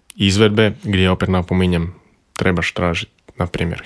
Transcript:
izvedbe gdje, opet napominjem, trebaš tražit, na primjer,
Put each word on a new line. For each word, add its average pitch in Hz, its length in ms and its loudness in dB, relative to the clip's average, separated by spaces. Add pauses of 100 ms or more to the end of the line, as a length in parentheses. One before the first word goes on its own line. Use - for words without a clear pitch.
(160)
izvedbe 104 580 2 (100)
gdje, 92 280 2
opet 92 180 -2
napominjem, 90 640 0 (420)
trebaš 90 360 0
tražit, 87 380 -4 (280)
na 90 100 -2
primjer, - 380 -4